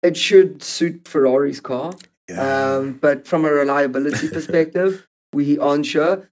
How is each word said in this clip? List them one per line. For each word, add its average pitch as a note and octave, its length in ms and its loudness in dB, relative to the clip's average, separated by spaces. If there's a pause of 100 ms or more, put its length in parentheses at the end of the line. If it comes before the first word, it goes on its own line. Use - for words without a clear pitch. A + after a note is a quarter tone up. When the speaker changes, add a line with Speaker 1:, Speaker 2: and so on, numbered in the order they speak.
Speaker 1:
it E3+ 140 2
should F#3+ 480 4
suit - 420 -6
Ferrari's C#3 540 0
car. C3+ 320 -8 (360)
Speaker 2:
Yeah. C3+ 460 -2
Speaker 1:
Um, C3+ 260 -6
but C#3+ 240 0
from D#3+ 200 0
a D3+ 80 2
reliability C#3+ 760 0
Speaker 2:
<laughs> E3+ 80 -8
Speaker 1:
perspective, F3 720 -2 (260)
we C#3+ 280 0
aren't C#3+ 260 0
sure. E3 460 0